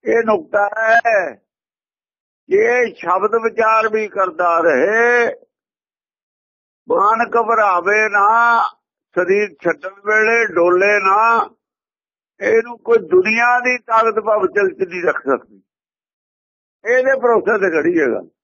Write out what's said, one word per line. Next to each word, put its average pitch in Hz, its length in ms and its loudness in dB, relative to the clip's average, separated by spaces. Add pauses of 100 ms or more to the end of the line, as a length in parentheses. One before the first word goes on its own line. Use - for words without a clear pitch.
ਇਹ 226 220 0
ਨੁਕਤਾ 202 520 -2
ਹੈ। 220 640 0 (1080)
ਜੇ 247 440 0
ਸ਼ਬਦ 190 420 -2
ਵਿਚਾਰ 220 540 0
ਵੀ 214 180 -4
ਕਰਦਾ 175 520 -2
ਰਹੇ, 214 680 2 (1600)
ਮਨ 214 400 0
ਘਬਰਾਵੇ 214 800 0
ਨਾ, 226 520 2 (540)
ਸਰੀਰ 185 480 -2
ਛੱਡਣ 180 300 -6 (120)
ਵੇਲੇ 220 400 0
ਡੋਲੇ 180 540 2
ਨਾ, 214 500 0 (920)
ਇਹਨੂੰ 226 360 -2
ਕੋਈ 226 200 0
ਦੁਨੀਆ 220 600 2
ਦੀ 247 180 -2
ਤਾਕਤ 226 420 0
ਭਵਚਲ 202 500 0
ਚ 180 200 -6
ਨਹੀਂ 180 140 -10
ਰੱਖ 160 140 0
ਸਕਦੀ। 117 440 -6 (1200)
ਇਹਦੇ 254 340 0
ਭਰੋਸੇ 220 380 0
ਤੇ 170 240 0
ਖੜੀ 170 180 0
ਹੈ 143 60 2
ਗੱਲ। 98 240 -4 (140)